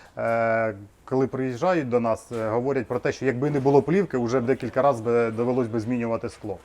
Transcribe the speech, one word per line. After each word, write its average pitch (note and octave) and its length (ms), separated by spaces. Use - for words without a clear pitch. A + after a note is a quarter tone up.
е, A2+ 560
коли C3 220
приїжджають C3 640
до A#2+ 120
нас, A2+ 320
е, A2 160
говорять B2 380
про B2 120
те, - 140
що - 140
якби C3+ 240
не C#3+ 100
було C#3 220
плівки, E3 360
вже A#2+ 220
б A#2 60
декілька B2+ 360
разів B2 220
би A#2 260
довелось A#2+ 380
би A2+ 120
змінювати A#2 480
скло. G2+ 360